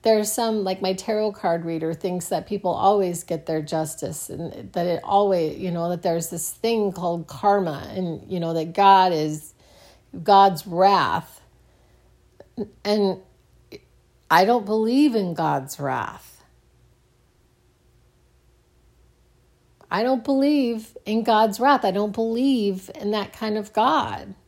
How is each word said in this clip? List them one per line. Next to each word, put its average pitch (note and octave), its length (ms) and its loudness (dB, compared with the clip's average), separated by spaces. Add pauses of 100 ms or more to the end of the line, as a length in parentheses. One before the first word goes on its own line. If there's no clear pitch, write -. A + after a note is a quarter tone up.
There's G#3+ 300 4
some, A3 320 -2
like, F#3+ 180 -4
my F#3+ 120 -2
tarot G#3+ 400 -2
card E3+ 320 -2
reader E3 280 -4
thinks F3 360 -6
that E3 180 -4
people F#3+ 240 -4
always F#3 520 2
get D#3+ 220 -8
their D#3 160 -2
justice D#3 680 -8
and - 440 -12
that F3+ 140 -2
it E3+ 160 -2
always, F#3+ 560 0
you F#3 100 -6
know, E3+ 200 -4
that F3 120 -4
there's E3+ 300 -2
this E3+ 180 -8
thing A3 420 -2
called F3 360 -6
karma G3 640 0
and, F3 380 -8
you F3+ 100 -4
know, E3 140 -4
that E3 200 -4
God F#3+ 400 6
is, D#3 400 -4 (680)
God's G3 460 6
wrath. F3 760 2 (1400)
And G#3 380 0 (1080)
I F3 160 6
don't A3+ 200 2
believe A3+ 500 2
in F#3 180 -2
God's D3 460 -4
wrath. - 640 -8 (3500)
I G3+ 140 -2
don't B3+ 200 0
believe C4+ 840 0
in A3 180 0
God's A3 360 4
wrath. C4+ 260 4
I F#3+ 60 2
don't G3+ 220 -2
believe A3+ 840 -2
in G#3 160 -4
that G#3 220 -4
kind G#3+ 240 -4
of G#3 160 -8
God. G#3+ 600 0 (140)